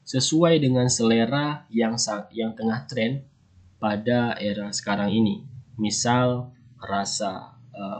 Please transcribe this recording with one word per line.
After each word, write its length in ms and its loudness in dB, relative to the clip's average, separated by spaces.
sesuai 560 4
dengan 240 4
selera 880 2
yang 240 0
sa-, 320 -4
yang 240 -4
tengah 320 -2
tren 400 -4
pada 560 0
era 320 -4
sekarang 400 -2
ini. 320 2
Misal 720 0
rasa, 800 -6
eh, 260 -10